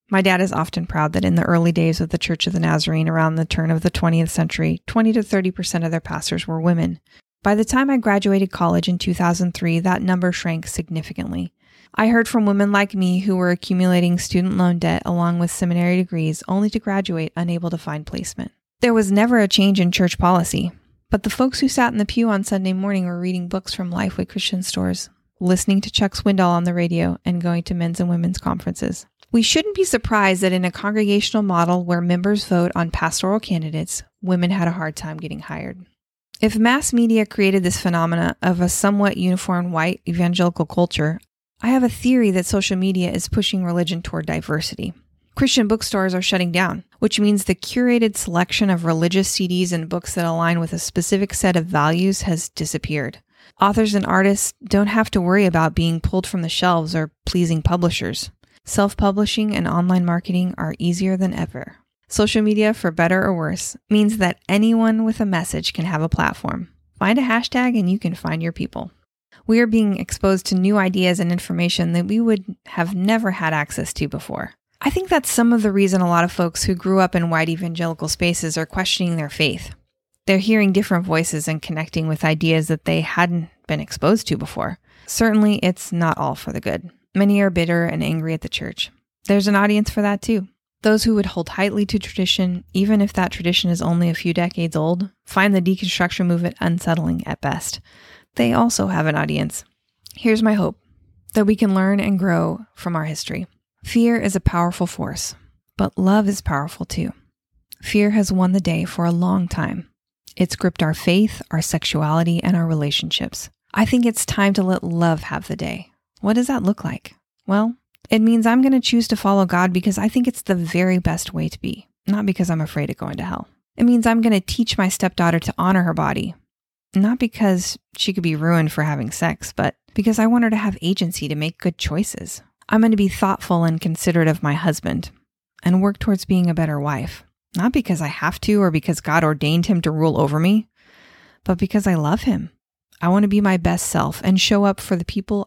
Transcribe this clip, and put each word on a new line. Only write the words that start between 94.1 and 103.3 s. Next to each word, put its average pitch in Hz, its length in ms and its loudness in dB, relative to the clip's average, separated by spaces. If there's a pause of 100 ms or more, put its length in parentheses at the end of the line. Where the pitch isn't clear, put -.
a 165 40 -2
few 170 200 -2
decades 170 420 -2
old, 175 340 0 (140)
find 196 300 4
the 185 80 4
deconstruction 180 640 0
movement 175 340 0
unsettling 170 640 -2
at 147 140 -8
best. - 400 -6 (560)
They 233 160 2
also 233 340 2
have 165 200 0
an 151 100 0
audience. 151 480 -4 (500)
Here's 220 300 0
my 214 100 4
hope, 180 240 -2 (560)
that 214 120 4
we 214 100 4
can 202 180 2
learn 190 240 2
and 196 220 0
grow 170 400 0 (120)
from 175 220 -8
our 156 80 -2
history. 156 460 -8 (340)